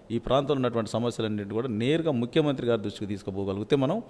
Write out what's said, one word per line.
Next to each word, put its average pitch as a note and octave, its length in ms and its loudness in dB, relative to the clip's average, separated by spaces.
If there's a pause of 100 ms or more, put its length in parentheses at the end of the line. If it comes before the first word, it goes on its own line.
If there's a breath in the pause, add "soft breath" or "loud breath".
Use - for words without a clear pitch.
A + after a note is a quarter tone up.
(100)
ఈ A#2 80 0
ప్రాంతంలో C#3 360 2
ఉన్నటువంటి A#2 360 0
సమస్యలన్నింటినీ A2 640 -2
కూడా B2 140 -2
నేరుగా C#3+ 420 0
ముఖ్యమంత్రి C3+ 560 2
గారి A#2 160 4
దృష్టికి G#2 240 -6
తీసుకుపోగలిగితే G2 720 -2
మనం D#3 340 2